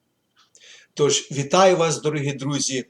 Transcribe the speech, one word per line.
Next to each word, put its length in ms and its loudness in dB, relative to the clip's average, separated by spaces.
Тож, 380 0
вітаю 460 4
вас, 240 0
дорогі 320 -4
друзі, 560 -6